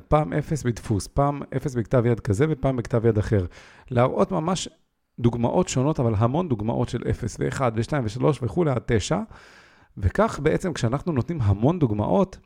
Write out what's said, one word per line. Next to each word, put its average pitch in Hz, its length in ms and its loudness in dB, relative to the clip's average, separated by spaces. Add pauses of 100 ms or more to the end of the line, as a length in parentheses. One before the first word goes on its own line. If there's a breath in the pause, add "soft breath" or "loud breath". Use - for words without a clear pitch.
פעם 151 260 2
אפס 147 300 -2
בדפוס, 117 440 -2
פעם 143 340 0 (140)
אפס 135 200 -4
בכתב 117 300 2
יד 117 140 2
כזה, 107 300 2
ופעם 139 260 0
בכתב 113 300 -2
יד 113 120 4
אחר. 101 280 2 (460 loud breath)
להראות 131 400 2
ממש 175 380 -2 (500)
דוגמאות 120 500 2
שונות, 139 300 0
אבל 117 180 2
המון 135 320 0
דוגמאות 120 400 -2
של 123 200 -6
אפס, - 300 -6
ואחד, 135 360 -2
ושתיים, 117 300 -2
ושלוש, 127 380 -2
וכולי, 156 280 -2
עד 113 140 -2
תשע, 117 340 0 (800 loud breath)
וכך 110 440 0
בעצם 160 300 0
כשאנחנו 123 380 -2
נותנים 139 300 -2
המון 110 380 2
דוגמאות, 139 680 2